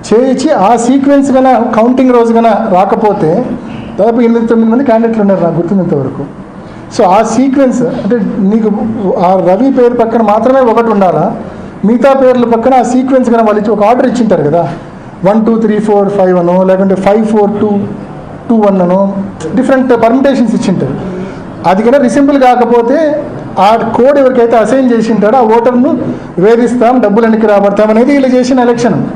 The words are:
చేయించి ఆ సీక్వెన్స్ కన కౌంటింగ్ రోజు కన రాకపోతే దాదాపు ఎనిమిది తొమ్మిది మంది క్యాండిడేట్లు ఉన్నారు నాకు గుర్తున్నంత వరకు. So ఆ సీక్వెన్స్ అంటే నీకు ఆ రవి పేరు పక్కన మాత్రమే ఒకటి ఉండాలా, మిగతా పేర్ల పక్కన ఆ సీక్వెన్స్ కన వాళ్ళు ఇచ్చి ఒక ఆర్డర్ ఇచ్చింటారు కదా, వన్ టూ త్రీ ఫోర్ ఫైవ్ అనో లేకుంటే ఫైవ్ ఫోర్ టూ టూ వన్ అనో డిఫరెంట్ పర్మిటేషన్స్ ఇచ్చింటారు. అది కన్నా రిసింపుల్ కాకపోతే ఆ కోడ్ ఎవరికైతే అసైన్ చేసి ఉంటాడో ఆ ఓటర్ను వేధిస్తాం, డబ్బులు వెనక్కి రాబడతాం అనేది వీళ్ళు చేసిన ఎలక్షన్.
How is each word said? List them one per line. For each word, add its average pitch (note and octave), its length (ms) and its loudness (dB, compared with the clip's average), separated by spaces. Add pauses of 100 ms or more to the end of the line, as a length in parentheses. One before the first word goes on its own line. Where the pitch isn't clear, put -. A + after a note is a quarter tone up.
చేయించి C4 420 0 (180)
ఆ A#3+ 80 2
సీక్వెన్స్ C#4 560 2
కన C4 180 2 (260)
కౌంటింగ్ B3 420 2
రోజు A3+ 160 2
కన A3+ 140 2 (280)
రాకపోతే G3+ 720 0 (540)
దాదాపు A3+ 220 2
ఎనిమిది A#3 260 0
తొమ్మిది A3+ 240 2
మంది - 120 0
క్యాండిడేట్లు A3+ 380 0
ఉన్నారు G3 240 0
నాకు D#3+ 100 -2
గుర్తున్నంత F3 380 -2
వరకు. C3+ 300 -6 (720)
So A#3+ 60 0 (160)
ఆ A3+ 60 2 (100)
సీక్వెన్స్ C4 480 0
అంటే - 340 -2 (360)
నీకు A3 180 0 (560)
ఆ F3+ 40 2 (200)
రవి A3+ 220 0
పేరు B3 300 2
పక్కన A3+ 200 0
మాత్రమే A3 400 2 (100)
ఒకటి A3+ 240 0
ఉండాలా, F3 300 0 (600)
మిగతా B3 280 2
పేర్ల B3+ 320 2 (100)
పక్కన B3 180 0
ఆ B3 100 2 (100)
సీక్వెన్స్ B3+ 360 0
కన A3+ 180 2
వాళ్ళు G#3 140 0
ఇచ్చి A3 100 -2
ఒక G#3 120 0
ఆర్డర్ B3+ 280 2
ఇచ్చింటారు F#3+ 380 0
కదా, E3+ 140 0 (600)
వన్ A3 200 2
టూ A3+ 200 0
త్రీ G#3 140 0
ఫోర్ G3+ 300 0
ఫైవ్ F#3 340 0
అనో F3+ 280 2
లేకుంటే F#3+ 240 2
ఫైవ్ G#3 380 0
ఫోర్ G#3 180 2 (100)
టూ G#3 100 0 (800)
టూ A#3 60 2 (120)
వన్ F#3+ 140 2
అనో F3+ 200 0 (540)
డిఫరెంట్ C4 380 0 (100)
పర్మిటేషన్స్ A#3+ 560 2
ఇచ్చింటారు. D3+ 360 -2 (720)
అది G3 140 0
కన్నా C4+ 240 2
రిసింపుల్ C#4+ 340 2
కాకపోతే A#3+ 560 2 (640)
ఆ G3 100 4 (280)
కోడ్ C#4 200 4
ఎవరికైతే A#3+ 400 2
అసైన్ A#3+ 340 2
చేసి A3 200 0
ఉంటాడో G#3+ 260 2
ఆ C4 40 4
ఓటర్ను A#3+ 500 2 (480)
వేధిస్తాం, A#3 640 2
డబ్బులు G#3 240 2
వెనక్కి A3 220 2
రాబడతాం G3+ 420 2
అనేది A#3+ 220 2
వీళ్ళు C4+ 160 2
చేసిన B3+ 320 0
ఎలక్షన్. A#3 400 0 (160)